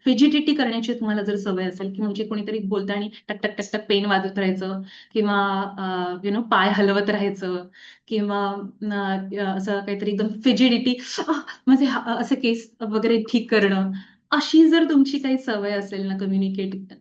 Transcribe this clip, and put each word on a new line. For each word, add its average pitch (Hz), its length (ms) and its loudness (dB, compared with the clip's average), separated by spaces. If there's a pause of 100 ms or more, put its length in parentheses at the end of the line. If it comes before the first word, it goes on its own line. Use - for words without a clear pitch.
फिजिडिटी 294 480 4
करण्याची 233 400 -2
तुम्हाला 214 280 -2
जर 202 140 -2
सवय 190 280 -2
असेल 196 300 -6
की - 80 -8
म्हणजे 214 260 -4
कोणीतरी 214 320 -6
बोलतं 196 340 -4
आणि 208 160 -4 (180)
टक, 208 160 -6
टक, 202 140 0
टक, 202 60 -4 (100)
टक 214 60 -2 (100)
पेन 202 160 4
वाजत 190 340 0
राहायचं 190 420 -2 (320)
किंवा, 202 480 0 (160)
अ, 185 380 -4
you 202 200 -4
know, 233 60 0
पाय 202 280 2
हलवत 202 400 2
राहायचं 190 580 -2 (400)
किंवा, 202 600 -2 (220)
अ, 196 440 -4 (220)
असं 202 220 -2
काहीतरी 202 320 -4
एकदम 202 160 0
फिजिडिटी, 247 680 2 (320)
"आह, 302 120 0 (280)
माझे 269 180 6
हा-," 233 300 -2
असे 240 200 -2
केस 233 460 -2
वगैरे 220 500 2
ठीक 226 200 0
करणं, 196 400 2 (400)
अशी 320 380 6
जर 330 200 6
तुमची 277 300 4
काही 262 180 0
सवय 208 340 -4
असेल 196 360 -4
ना 190 100 -4
कम्युनिकेट 190 840 -2